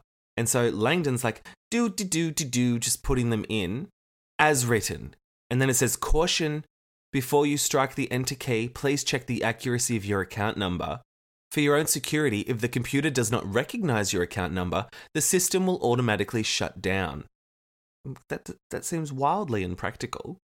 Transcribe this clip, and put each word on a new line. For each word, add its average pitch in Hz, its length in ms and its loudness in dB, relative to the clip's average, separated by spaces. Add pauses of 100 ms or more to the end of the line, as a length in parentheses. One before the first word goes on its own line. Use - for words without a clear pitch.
(380)
And 113 120 0
so 120 180 4
Langdon's 123 560 0
like, 113 240 -2 (240)
"Do, 233 180 4
do, 196 140 -4
do, 165 260 0
do, 156 140 -4
do," 123 340 2
just - 260 -2
putting 127 260 2
them 110 180 0
in 107 400 -2 (500)
as 151 280 4
written. 95 500 0 (340)
And 127 120 2
then 135 80 4
it 123 60 2
says, 120 200 2
"Caution, 156 720 2 (480)
before 143 340 4
you 143 100 2
strike 135 380 0
the 139 160 -2
enter 131 240 -2
key, 120 320 0
please 143 380 -2
check 127 200 -2
the 120 180 -2
accuracy 120 520 0
of 101 80 -2
your 98 160 0
account 104 380 -2
number. 90 420 -2 (540)
For 156 80 0
your 143 160 4
own 151 100 2
security, 139 540 0
if 120 180 -4
the 120 80 0
computer 139 420 0
does 120 220 0
not 123 200 0
recognize 123 600 0
your 90 120 0
account 87 280 -4
number, 90 360 -2 (260)
the 156 80 0
system 185 440 2
will 185 160 0
automatically 113 640 2
shut - 380 -4
down." 92 420 -2 (1040)
That, - 220 -10 (200)
that - 140 -8
seems 160 300 -6
wildly 139 500 0
impractical. 101 720 -6 (200)